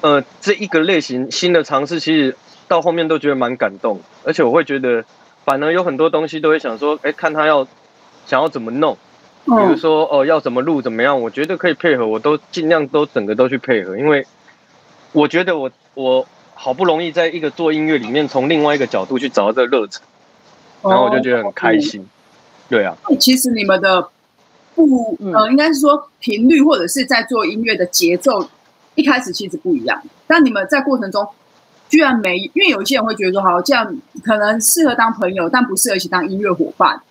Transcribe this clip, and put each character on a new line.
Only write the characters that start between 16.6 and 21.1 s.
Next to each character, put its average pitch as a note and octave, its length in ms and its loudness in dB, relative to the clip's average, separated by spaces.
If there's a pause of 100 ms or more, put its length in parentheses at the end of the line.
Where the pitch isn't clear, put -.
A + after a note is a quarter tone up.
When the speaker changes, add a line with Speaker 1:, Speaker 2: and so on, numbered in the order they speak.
Speaker 1:
不 F3 100 -2
容 E3 180 2
易 E3 100 -6
在 E3 160 0
一 E3 100 -6
个 D#3 120 -4
做 D#3+ 220 -2
音 D#3 140 -2
乐 D#3 120 2
里 A2+ 100 -6
面 C#3+ 180 0
从 C3+ 220 -2
另 D#3 160 2
外 D3 100 4
一 D3 40 -2
个 C3 80 0
角 G2 180 -2
度 C3 140 -4
去 C3+ 100 -4
找 G2+ 180 0
到 A2 60 2
这 B2 140 2
个 - 0 -
热 A#2+ 200 0
忱， - 160 -16 (800)
Speaker 2:
哦。 G3 80 0
Speaker 1:
然 F#3+ 80 4
后 G#3 60 4
我 G#2 60 0